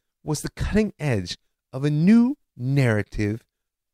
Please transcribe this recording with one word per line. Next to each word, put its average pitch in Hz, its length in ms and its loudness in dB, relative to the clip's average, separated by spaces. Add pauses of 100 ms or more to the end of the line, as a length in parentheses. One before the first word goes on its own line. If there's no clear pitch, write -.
(240)
was 151 180 -6
the - 100 -8
cutting - 480 -2
edge 110 380 -4 (360)
of 131 100 -6
a 147 60 0
new 220 480 4 (180)
narrative 113 880 -2 (500)